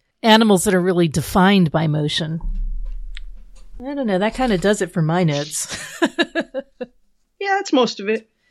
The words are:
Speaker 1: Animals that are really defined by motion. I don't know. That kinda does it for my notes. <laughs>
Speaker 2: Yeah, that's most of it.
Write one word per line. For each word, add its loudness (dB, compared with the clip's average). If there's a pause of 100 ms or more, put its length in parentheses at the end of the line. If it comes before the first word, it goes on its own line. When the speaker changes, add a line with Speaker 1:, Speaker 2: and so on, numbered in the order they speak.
(220)
Speaker 1:
Animals 6
that 2
are 4
really 2
defined 2
by 0
motion. -2 (1400)
I -8
don't -4
know. 0
That -2
kinda 0
does 2
it -8
for 0
my 2
notes. -2 (260)
<laughs> 2 (1400)
Speaker 2:
Yeah, 0
that's -4
most 2
of -6
it. -4 (220)